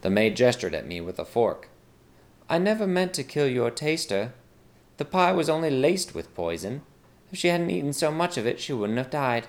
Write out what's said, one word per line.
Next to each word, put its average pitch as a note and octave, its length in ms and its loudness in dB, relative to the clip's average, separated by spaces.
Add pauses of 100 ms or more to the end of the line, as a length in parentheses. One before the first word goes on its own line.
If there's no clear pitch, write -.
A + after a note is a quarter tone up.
The F#2+ 80 -2
maid G#2 260 4
gestured A2+ 380 2
at C#2 140 -6
me E2+ 140 -8
with F2 180 -10
a E2+ 60 -6
fork. - 440 0 (800)
I E3 80 2
never G#3 300 2
meant F3+ 280 0
to D3 80 -6
kill C#3+ 240 0
your A#2+ 220 2
taster. B2 640 -2 (640)
The D3+ 80 -4
pie F3+ 280 2
was E3+ 160 0
only D#3+ 200 0
laced D3 460 2
with - 180 -10
poison. F2 480 -4 (500)
If F#3 60 -14
she F3+ 120 0
hadn't E3+ 200 0
eaten D#3 240 -2
so D3+ 180 0
much E3+ 260 -2
of A2+ 100 -2
it, A#2+ 120 -2
she - 140 -8
wouldn't A2 240 -2
have C3 120 -2
died. B2+ 400 -2